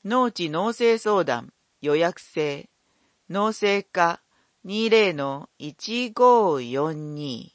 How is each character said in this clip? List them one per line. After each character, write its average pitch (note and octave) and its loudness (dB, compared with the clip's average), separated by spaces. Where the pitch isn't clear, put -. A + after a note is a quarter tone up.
農 A#3+ 0
地 E3+ -6
納 F3+ -2
税 A#3 2
相 G#3 2
談、 B2 -4
予 D3 2
約 E3+ 0
制。 D3 -6
農 G3+ -2
政 G3+ 0
課、 E3+ 0
二 G#3+ -4
零 G#3 4
の C#3 -6
一 A3 -8
五 A3+ 4
四 D3+ -4
二。 C#3+ -10